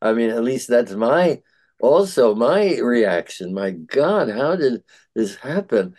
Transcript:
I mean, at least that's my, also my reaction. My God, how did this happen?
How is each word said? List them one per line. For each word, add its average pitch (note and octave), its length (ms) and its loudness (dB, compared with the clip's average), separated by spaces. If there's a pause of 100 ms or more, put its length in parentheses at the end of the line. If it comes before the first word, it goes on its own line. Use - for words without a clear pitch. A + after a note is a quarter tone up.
I A2 120 0
mean, A2+ 160 0
at A#2 140 -2
least B2+ 260 -4
that's A#2+ 220 2
my, C3+ 500 0 (380)
also C#3+ 560 4
my D#3+ 440 2
reaction. F#2+ 720 0
My G2 180 -4
God, C#3 580 -2
how C3 260 -2
did C3+ 280 -2 (300)
this G#2+ 220 -4
happen? B2+ 640 -4